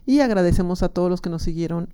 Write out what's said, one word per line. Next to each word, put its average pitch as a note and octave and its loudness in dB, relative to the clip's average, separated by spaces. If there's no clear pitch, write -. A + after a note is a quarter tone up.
Y C#4 4
agradecemos F3+ 2
a F3+ 0
todos F3+ 0
los F3+ -2
que F3+ -6
nos E3 -6
siguieron E3 -4